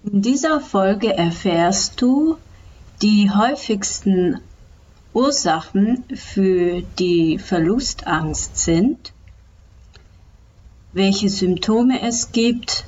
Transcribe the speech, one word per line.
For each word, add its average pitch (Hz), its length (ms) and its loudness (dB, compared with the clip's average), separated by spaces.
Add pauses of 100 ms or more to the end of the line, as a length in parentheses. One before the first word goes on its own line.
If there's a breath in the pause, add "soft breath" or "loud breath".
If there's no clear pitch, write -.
(100)
In 202 120 2
dieser 294 380 0
Folge 196 540 0
erfährst 170 840 0
du, 294 380 2 (640 soft breath)
die 208 280 4
häufigsten 202 1080 0 (720)
Ursachen 226 920 0 (120)
für 180 640 0 (180)
die 170 400 2
Verlustangst 165 1160 -2
sind, 180 560 0 (1800)
welche 196 340 2
Symptome 220 720 2
es 233 320 -4
gibt 240 560 0